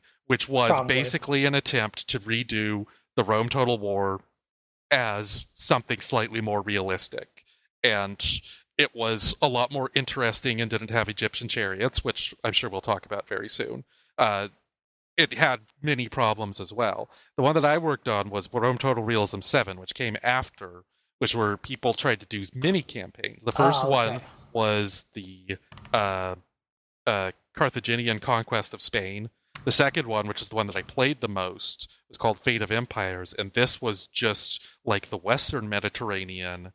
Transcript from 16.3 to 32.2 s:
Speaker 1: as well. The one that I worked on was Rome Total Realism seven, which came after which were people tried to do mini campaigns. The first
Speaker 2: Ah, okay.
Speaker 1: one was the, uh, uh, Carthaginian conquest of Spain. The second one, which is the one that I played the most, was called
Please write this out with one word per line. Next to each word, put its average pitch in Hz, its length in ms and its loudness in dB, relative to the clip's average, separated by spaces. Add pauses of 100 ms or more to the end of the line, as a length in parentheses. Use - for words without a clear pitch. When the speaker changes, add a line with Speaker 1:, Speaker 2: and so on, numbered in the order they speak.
Speaker 1:
as 92 100 -10
well. 107 380 -2 (260)
The 135 80 2
one 151 120 6
that 151 100 4
I 151 120 4
worked 156 300 -2
on 101 220 0
was 101 240 -4
Rome 120 240 2
Total 120 260 0
Realism 104 380 2
seven, 101 400 0
which - 120 -10
came 113 300 -4
after 107 600 -2 (360)
which 117 160 0
were 104 220 2
people 123 360 -2
tried 120 260 0
to - 60 -20
do 101 180 -8 (100)
mini 156 280 0
campaigns. 104 600 -10
The 113 80 0
first 139 320 4
Speaker 2:
Ah, 135 40 0
okay. 135 40 4
Speaker 1:
one 120 300 2 (320)
was 107 600 2
the, 95 440 -10 (360)
uh, 95 420 0 (680)
uh, 98 260 0 (240)
Carthaginian 120 640 0
conquest 113 540 -2
of 107 80 -12
Spain. 104 480 -4 (360)
The 123 60 4
second 139 360 2
one, 107 200 0
which 104 140 -4
is - 80 -10
the 110 60 -10
one 110 120 0
that 98 80 -8
I 92 80 -2
played 139 380 0
the 117 60 -2
most, - 640 -6 (160)
was - 100 -6
called 110 220 0